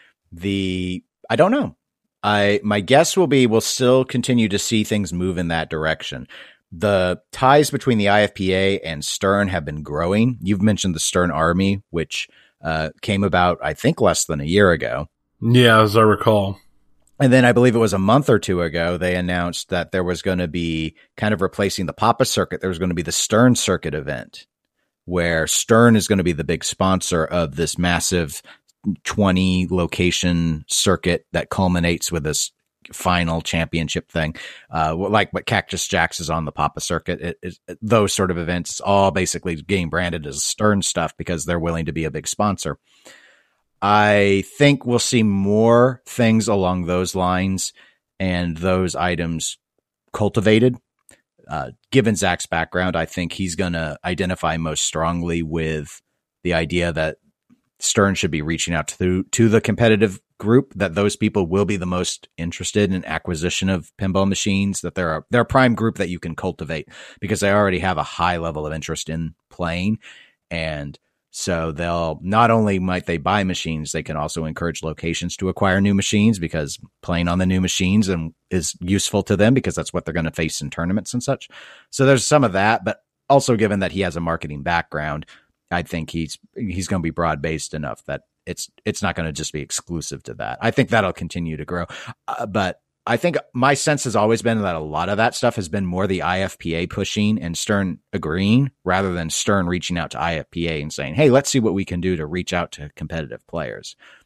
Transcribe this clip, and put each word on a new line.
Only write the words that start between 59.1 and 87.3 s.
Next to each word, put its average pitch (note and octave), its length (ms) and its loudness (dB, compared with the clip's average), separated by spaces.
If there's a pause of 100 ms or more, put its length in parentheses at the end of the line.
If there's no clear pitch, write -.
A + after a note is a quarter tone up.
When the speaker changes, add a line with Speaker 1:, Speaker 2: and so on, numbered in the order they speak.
Speaker 1:
to A#2 260 4
the A2 100 4
competitive G#2+ 640 2 (180)
group, A#2+ 360 2
that F#2 200 -2
those G2+ 220 0
people G#2 280 0
will F#2+ 200 2
be G2 100 -2
the F2+ 100 -4
most F2+ 520 -4
interested F#2+ 560 -2
in F2+ 100 -4
acquisition E2+ 640 -4
of F#2+ 300 -2
pinball G2 320 0
machines, G2 500 0
that F2 160 -8
they're E2 220 -2
a, D2+ 120 -10
they're A#2+ 120 2
a A2+ 40 2
prime B2+ 300 4
group G#2+ 220 -2
that F#2+ 100 -2
you F2 120 -6
can E2 180 -10
cultivate D#2+ 500 -6 (320)
because F#2+ 220 -4
they G2 100 4
already G2 280 4
have F#2 180 0
a D2 60 0
high F2 340 -2
level D#2+ 280 -6
of D2+ 60 -6
interest D#2+ 380 -8
in D#2+ 260 -6 (140)
playing. F2+ 500 -4 (500)
And D2+ 480 -6 (380)
so E2 360 -2
they'll, E2+ 500 -4
not G#2+ 300 2
only G#2+ 260 2
might F#2 300 -4
they E2+ 100 -2
buy F#2+ 260 0
machines, D#2+ 480 -4
they D#2+ 120 -6
can D2+ 120 -8
also D#2 300 -6
encourage D#2+ 380 -6
locations E2 540 -6
to F#2+ 120 -4
acquire F#2+ 320 2
new G2+ 140 4
machines G#2 420 2
because D#2+ 400 -6 (240)
playing F2 260 -2
on F2 120 0
the F#2 80 2
new F#2 120 2
machines F#2 480 2
and E2 280 -4 (160)
is F2+ 300 -4
useful F#2+ 420 0
to G#2 120 0
them G#2+ 200 4
because G2+ 180 -2
that's D2+ 180 -6
what F2 140 -4
they're D#2+ 80 -6
gonna D#2 160 -2
face D#2+ 320 -4
in D2 80 -8
tournaments F#2 420 -4
and B2 120 -4
such. - 260 -6 (400)
So - 160 0
there's C3+ 180 6
some D3 200 4
of G#2 100 0
that, G2+ 320 2
but G#2 140 -6 (300)
also C3 260 4
given G2+ 240 2
that F2+ 140 -2
he F#2+ 80 -2
has F2 140 -2
a E2+ 60 -6
marketing D#2 400 -6
background, D2+ 640 -4 (460)
I F2 100 -2
think D#2+ 300 -8
he's, D#2+ 260 -6 (180)
he's F#2 320 -6
gonna F#2 140 -2
be D#2+ 80 -2
broad-based D#2+ 640 -4